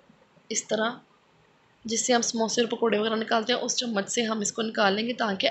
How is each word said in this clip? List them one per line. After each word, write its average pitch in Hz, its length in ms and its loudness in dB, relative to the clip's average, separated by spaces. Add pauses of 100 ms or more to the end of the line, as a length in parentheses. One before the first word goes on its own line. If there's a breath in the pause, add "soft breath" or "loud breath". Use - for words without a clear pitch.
(500)
इस - 180 -6
तरह, 220 320 0 (840)
जिससे 226 280 0
हम 233 100 4
समोसे 226 400 0
और 226 60 2
पकौड़े 226 300 2
वगैरह 220 180 0
निकालते 226 360 0
हैं, - 80 0
उस 240 160 -2
चम्मच 220 320 -2
से 240 160 0
हम 220 180 -2
इसको 226 200 -4
निकाल 220 320 2
लेंगे 226 200 -2
ताकि 202 360 0